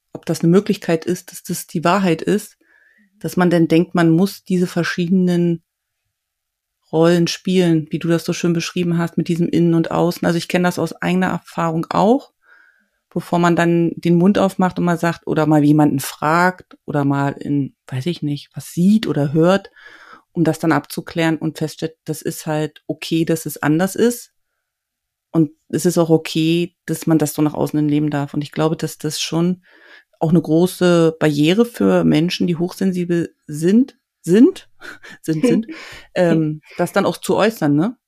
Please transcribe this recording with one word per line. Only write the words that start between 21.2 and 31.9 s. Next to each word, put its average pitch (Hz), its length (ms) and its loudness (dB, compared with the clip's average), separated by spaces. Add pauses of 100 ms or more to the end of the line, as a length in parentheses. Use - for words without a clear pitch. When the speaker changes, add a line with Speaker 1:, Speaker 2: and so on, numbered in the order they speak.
Speaker 1:
und 160 200 -8
feststellt, 160 480 -8
das 151 160 -10
ist - 240 -8
halt 151 420 -6
okay, 165 380 -4
dass 160 200 -2
es - 160 -10
anders 160 340 0
ist. - 380 -2 (1000)
Und 160 200 2 (180)
es - 160 -2
ist 175 120 0
auch 165 120 2
okay, 160 680 0 (100)
dass - 220 -8
man 160 100 4
das 147 160 -2
so - 80 -2
nach 151 120 0
außen 143 260 -4
hin 151 100 0
leben 151 200 0
darf. 143 240 -6
Und 147 80 -6
ich 143 100 -10
glaube, 156 240 -2
dass 156 220 -8
das - 240 -8
schon 175 420 -2 (560)
auch 165 100 0
eine 160 120 4
große 170 800 2
Barriere 156 460 2
für 190 380 0